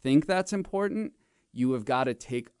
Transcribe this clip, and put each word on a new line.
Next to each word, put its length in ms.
think 240
that's 260
important, 600
you 180
have 140
gotta 280
take 360